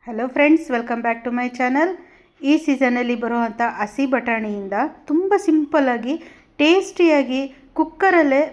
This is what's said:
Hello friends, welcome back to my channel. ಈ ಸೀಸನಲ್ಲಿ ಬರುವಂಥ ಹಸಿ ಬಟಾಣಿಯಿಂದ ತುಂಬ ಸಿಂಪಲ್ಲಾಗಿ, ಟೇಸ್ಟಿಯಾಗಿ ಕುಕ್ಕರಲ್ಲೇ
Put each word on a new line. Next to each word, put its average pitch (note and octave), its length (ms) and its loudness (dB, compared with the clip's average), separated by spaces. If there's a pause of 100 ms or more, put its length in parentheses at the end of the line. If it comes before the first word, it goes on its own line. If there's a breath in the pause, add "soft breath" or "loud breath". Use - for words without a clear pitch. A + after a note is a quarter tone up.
Hello A3+ 240 -6
friends, D#4 300 4 (100)
welcome A#3 320 -4
back A#3 200 -2
to A#3+ 120 -4
my B3 80 -4 (120)
channel. C4 300 0 (640 loud breath)
ಈ D4+ 160 6
ಸೀಸನಲ್ಲಿ B3 580 0
ಬರುವಂಥ A#3 380 -2 (160)
ಹಸಿ G#3 340 -4
ಬಟಾಣಿಯಿಂದ A3 640 -4 (360)
ತುಂಬ F4+ 240 0 (120)
ಸಿಂಪಲ್ಲಾಗಿ, C#4+ 680 0 (460 loud breath)
ಟೇಸ್ಟಿಯಾಗಿ D#4 800 2 (380 loud breath)
ಕುಕ್ಕರಲ್ಲೇ D#4+ 640 2 (120)